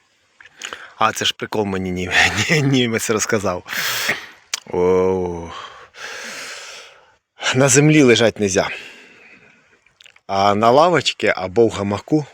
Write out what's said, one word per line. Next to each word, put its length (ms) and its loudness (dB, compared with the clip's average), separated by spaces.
А, 140 0
це 140 -6
ж 120 -2
прикол 280 -4
мені 260 -4
ні-, 200 -6
<laughs> 200 -4
ні-, 120 2
німець 480 0
розказав. 540 -2
О, 800 0
на 140 4
землі 340 6
лежать 360 4
нельзя. 300 0
А 280 2
на 160 4
лавочці 640 2
або 320 2
в 40 0
гамаку 640 -4